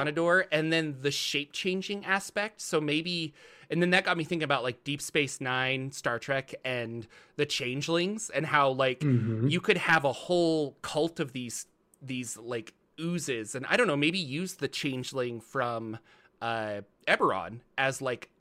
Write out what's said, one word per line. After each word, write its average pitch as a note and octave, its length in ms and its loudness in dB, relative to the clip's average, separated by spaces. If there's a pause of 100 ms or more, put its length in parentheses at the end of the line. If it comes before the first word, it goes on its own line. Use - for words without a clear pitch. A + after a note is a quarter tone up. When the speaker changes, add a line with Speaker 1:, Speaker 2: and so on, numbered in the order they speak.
Speaker 1:
Gonador, E3+ 460 4
and D#3 220 2
then D#3 280 2
the C#3+ 120 2
shape-changing F#3 920 -4
aspect." G3+ 560 -2
So D#3+ 200 0
maybe, D#3+ 520 -2 (380)
and E3 100 2
then F3+ 100 4
that F#3 140 4
got F3+ 120 2
me E3 80 -2
thinking D#3+ 180 -2
about, C3+ 220 2
like, B2+ 180 -4
Deep C#3+ 180 -6
Space - 400 -2
Nine, C3 520 -2
Star A#2 260 -2
Trek, C3+ 460 -4
and A#2 420 -4 (300)
the D3 100 0
Changelings, E3 840 -2
and D3 160 0
how, C#3+ 240 6
like, C3 340 2
Speaker 2:
Mm-hmm. A#2 440 2
Speaker 1:
you E3+ 120 2
could G3+ 160 4
have D#3+ 280 4
a C3 80 2
whole D#3+ 600 2 (100)
cult E3 380 0
of C#3+ 120 -4
these, B2 340 -8 (360)
these, B2+ 340 -6
like, A#2 380 -8 (280)
oozes, D3 520 -2
and C3 100 -6
I G3+ 140 4
don't B3 80 4
know, D3 100 2
maybe D#3+ 220 2
use E3 380 -6
the C3+ 120 -2
Changeling B2+ 720 -4
from, A2+ 580 -4 (440)
uh, A2 400 -2 (260)
Eberron A#2 520 0 (180)
as, C3+ 240 0
like, B2+ 260 -6 (120)